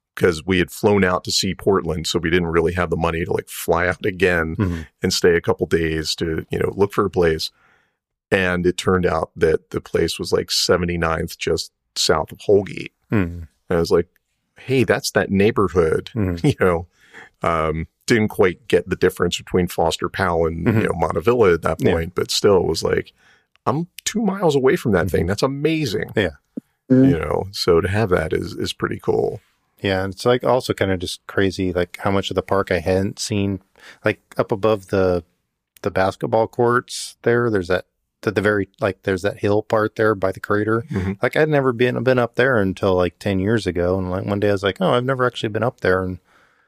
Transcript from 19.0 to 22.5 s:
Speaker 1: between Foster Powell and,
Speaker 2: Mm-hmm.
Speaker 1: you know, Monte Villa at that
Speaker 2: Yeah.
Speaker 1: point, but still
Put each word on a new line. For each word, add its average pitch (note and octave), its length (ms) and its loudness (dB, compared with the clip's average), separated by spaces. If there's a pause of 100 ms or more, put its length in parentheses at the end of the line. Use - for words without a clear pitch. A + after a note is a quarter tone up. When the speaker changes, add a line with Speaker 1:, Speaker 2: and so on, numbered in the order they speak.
Speaker 1:
between F2+ 300 -2
Foster E2+ 420 -2
Powell E2+ 380 0
and, E2 180 -4
Speaker 2:
Mm-hmm. A2 160 2
Speaker 1:
you - 60 0
know, - 60 -2
Monte E2+ 280 -2
Villa A2+ 320 4
at E2 100 0
that E2 180 -2
Speaker 2:
Yeah. G2 120 2
Speaker 1:
point, E2 220 -4
but - 140 -4
still G2 360 4